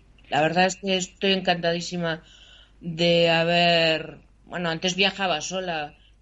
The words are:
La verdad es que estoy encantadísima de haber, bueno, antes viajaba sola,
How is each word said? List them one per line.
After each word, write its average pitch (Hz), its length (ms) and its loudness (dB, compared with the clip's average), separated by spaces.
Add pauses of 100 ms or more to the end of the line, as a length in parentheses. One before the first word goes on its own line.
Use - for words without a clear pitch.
(300)
La 139 120 0
verdad 165 260 2
es 185 80 -6
que 190 200 -2
estoy 185 380 -2
encantadísima 175 880 -2 (580)
de 170 480 2
haber, 165 880 2 (260)
bueno, 170 240 -6
antes 170 260 -4
viajaba 185 460 0
sola, 170 540 -8 (260)